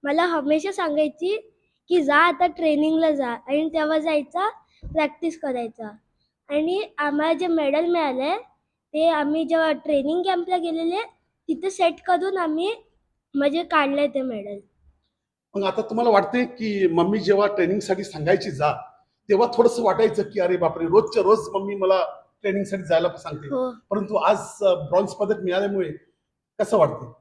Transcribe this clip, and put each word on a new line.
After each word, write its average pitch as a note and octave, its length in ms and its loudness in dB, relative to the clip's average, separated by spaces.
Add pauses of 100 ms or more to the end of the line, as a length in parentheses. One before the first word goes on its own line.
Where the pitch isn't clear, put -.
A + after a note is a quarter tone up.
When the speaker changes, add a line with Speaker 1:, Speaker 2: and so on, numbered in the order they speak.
Speaker 1:
मला D4+ 220 0
हमेशा D#4 460 0
सांगायची E4+ 800 -4 (380)
की E4+ 140 2
"जा C#4+ 120 2
आता E4+ 300 4
ट्रेनिंगला D#4 680 2
जा" C#4 160 -2
आणि C#4 420 -2
तेव्हा D#4 300 0
जायचा, D#4+ 500 -2 (340)
प्रॅक्टिस D#4+ 560 -4
करायचा. A#3 520 -8 (580)
आणि D#4 320 0 (160)
आम्हाला D4 360 0
जे F4 140 -2
मेडल D#4 380 2
मिळाले D#4 520 0 (560)
ते D#4+ 160 4
आम्ही D4+ 340 0
जेव्हा D#4+ 280 2
ट्रेनिंग D4 520 0
कॅम्पला F4+ 340 0
गेलेले E4 380 -2 (520)
तिथे E4 220 -4
सेट F4+ 240 0 (140)
करून F#4 300 0
आम्ही, E4+ 340 -2 (640)
म्हणजे, C#4+ 280 0
काढले C#4+ 440 0
ते C4+ 140 -2
मेडल. G#3 380 -8 (960)
Speaker 2:
मग G3 120 0
आता G3+ 140 -2
तुम्हाला A#3 280 0
वाटतंय A3+ 360 4
की G#3 420 0
मम्मी F3 320 4
जेव्हा G3 280 4
ट्रेनिंगसाठी G3 560 0
सांगायची E3+ 480 -2
"जा", D3 200 0 (580)
तेव्हा G#3 240 4
थोडंसं A#3 300 2
वाटायचं F#3 400 2
की - 160 -6
"अरे F3+ 180 2
बापरे, E3 280 -2
रोजच्या G3+ 380 2
रोज G#3 160 4 (140)
मम्मी G3 220 -4
मला F#3+ 240 2 (420)
ट्रेनिंगसाठी G3 420 -4
जायला E3 340 0
सांगते"? D3+ 300 -12
Speaker 1:
हो. B3+ 260 -4 (160)
Speaker 2:
परंतु G3+ 260 -4
आज, G3 220 2 (240)
अ, F#3+ 120 4
ब्रॉन्झ E3+ 360 0
पदक G3+ 340 -4
मिळाल्यामुळे F#3 480 -2 (680)
कसं G#3+ 180 0
वाटतंय? - 440 2